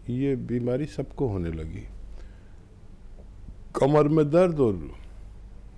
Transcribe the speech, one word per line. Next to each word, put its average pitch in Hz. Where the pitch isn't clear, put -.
ये 135
बीमारी 120
सबको 139
होने 90
लगी, 82
कमर 147
में 151
दर्द 170
और 92